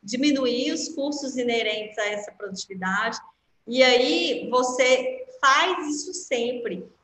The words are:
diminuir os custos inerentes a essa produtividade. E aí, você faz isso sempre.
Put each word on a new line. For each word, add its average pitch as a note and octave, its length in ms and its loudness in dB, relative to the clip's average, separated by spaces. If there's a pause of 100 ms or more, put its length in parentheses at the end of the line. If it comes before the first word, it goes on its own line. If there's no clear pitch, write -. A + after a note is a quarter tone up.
diminuir C4 680 0
os D#4+ 160 -6
custos C#4 480 -6
inerentes A3 600 -2
a G#3+ 100 -2
essa G#3 240 -6
produtividade. F#3+ 840 -4 (480)
E A#3+ 180 2
aí, C4 640 4
você B3+ 760 2 (160)
faz D4+ 460 2
isso D4 260 -6
sempre. A#3 720 -4 (180)